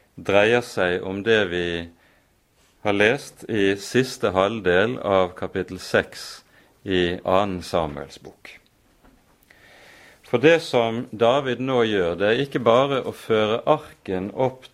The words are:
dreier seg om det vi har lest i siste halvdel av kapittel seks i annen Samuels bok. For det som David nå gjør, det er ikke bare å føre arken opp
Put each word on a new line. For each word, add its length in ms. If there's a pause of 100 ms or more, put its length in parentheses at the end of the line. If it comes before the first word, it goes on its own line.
(160)
dreier 460
seg 420
om 200
det 160 (120)
vi 360 (960)
har 100
lest 540
i 320
siste 560
halvdel 640
av 400
kapittel 400
seks 640 (400)
i 400
annen 400
Samuels 580
bok. 380 (1700)
For 100
det 240
som 500
David 480
nå 240
gjør, 360
det 80
er 160
ikke 180
bare 400
å 100
føre 540
arken 680
opp 420